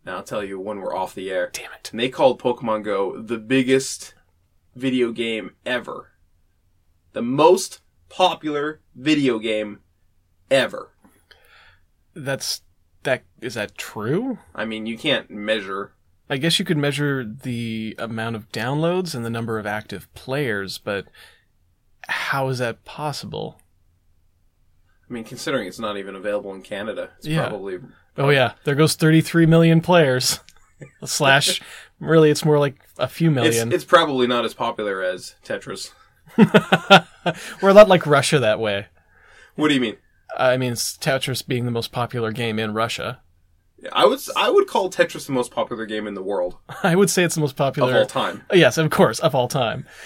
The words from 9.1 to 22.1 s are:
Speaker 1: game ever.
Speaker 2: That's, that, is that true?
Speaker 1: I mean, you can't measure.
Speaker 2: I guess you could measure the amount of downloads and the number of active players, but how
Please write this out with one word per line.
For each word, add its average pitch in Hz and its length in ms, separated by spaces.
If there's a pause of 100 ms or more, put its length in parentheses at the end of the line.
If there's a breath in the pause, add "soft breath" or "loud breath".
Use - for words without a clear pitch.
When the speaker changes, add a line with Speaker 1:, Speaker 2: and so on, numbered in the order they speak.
Speaker 1:
game 107 420 (680)
ever. 123 400 (1200 soft breath)
Speaker 2:
That's, 135 480 (400)
that, 131 220 (180)
is 123 120
that 104 220
true? 180 640 (160)
Speaker 1:
I 110 100
mean, 110 220
you 113 100
can't 131 340
measure. 101 600 (380)
Speaker 2:
I 143 80
guess 165 200
you 190 60
could 165 140
measure 143 460
the 113 760
amount 113 380
of 104 160
downloads 160 600
and 117 100
the 113 60
number 113 280
of 104 80
active 104 480
players, 117 640
but 101 280 (1000 soft breath)
how 135 400